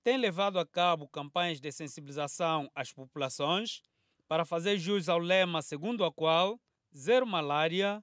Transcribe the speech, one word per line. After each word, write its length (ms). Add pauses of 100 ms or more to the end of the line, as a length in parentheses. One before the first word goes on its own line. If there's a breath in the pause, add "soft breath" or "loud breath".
tem 160
levado 400
a 80
cabo 440
campanhas 500
de 140
sensibilização 1000
às 200
populações 880 (480)
para 160
fazer 320
jus 320
ao 80
lema 440
segundo 440
o 60
qual 460 (380)
zero 320
malária 760